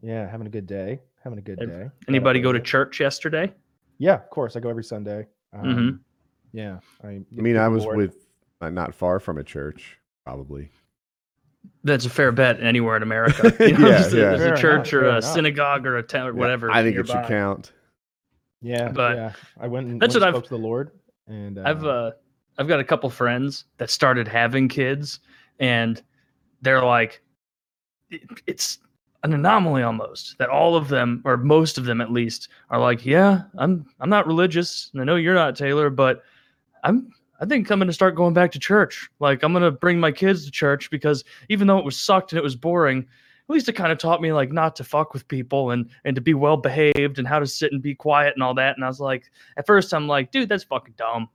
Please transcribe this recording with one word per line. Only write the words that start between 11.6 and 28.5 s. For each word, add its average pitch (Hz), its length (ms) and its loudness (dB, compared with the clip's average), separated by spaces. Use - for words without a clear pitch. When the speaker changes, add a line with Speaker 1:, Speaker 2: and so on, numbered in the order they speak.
Speaker 2:
That's 139 200 2
a 123 60 -4
fair 135 220 2
bet 123 300 2
anywhere 117 360 0
in 107 40 -6
Speaker 3:
<laughs> - 0 -
Speaker 2:
America. 113 480 2
You 220 180 6
know, 285 100 10
Speaker 3:
Yeah, 196 140 8
Speaker 2:
there's - 100 0
a, - 60 2
Speaker 3:
yeah. 110 40 6
Speaker 2:
there's - 60 0
a - 20 2
Speaker 1:
Fair 165 120 2
Speaker 2:
church 131 60 0
Speaker 1:
enough, 143 180 0
Speaker 2:
or 139 80 2
Speaker 1:
fair 127 60 4
Speaker 2:
a 123 100 4
Speaker 1:
enough. 113 80 -2
Speaker 2:
synagogue 143 640 -2
or 127 100 -2
a 117 60 -4
tent 127 260 -6
or 120 60 -6
Speaker 3:
Yeah, 117 40 -8
Speaker 2:
whatever 120 320 -2
Speaker 3:
I 113 120 4
think 113 160 0
it 113 80 -2
should 123 80 -4
Speaker 2:
nearby. 120 140 -4
Speaker 3:
count. 101 440 -4
Speaker 1:
Yeah, 120 300 -6
Speaker 2:
But 120 260 -2
Speaker 1:
yeah. 110 160 -8
I 120 100 -8
went 123 180 -8
and, 120 160 -6
Speaker 2:
that's 233 120 2
Speaker 1:
went - 20 4
and - 60 2
Speaker 2:
what 185 60 6
I've 170 60 0
Speaker 1:
spoke - 100 -4
to - 60 -16
the 123 80 -6
Lord, 135 220 -6
and, 101 300 -12
Speaker 2:
I've, 156 240 -4
Speaker 1:
uh, 151 60 -4
Speaker 2:
uh, 120 220 -2
I've 139 100 -4
got 160 100 2
a 135 60 -2
couple 143 240 -2
friends 123 560 -4
that 117 100 -8
started 123 400 2
having 117 400 2
kids, 139 520 -4
and 117 440 0
they're 131 240 2
like, 117 380 2
it, 165 100 -16
it's - 320 -8